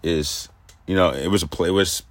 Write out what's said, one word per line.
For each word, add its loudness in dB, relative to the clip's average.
is, -2
you -2
know, 4
it -4
was 2
a -6
pl-, -2
it 0
was 0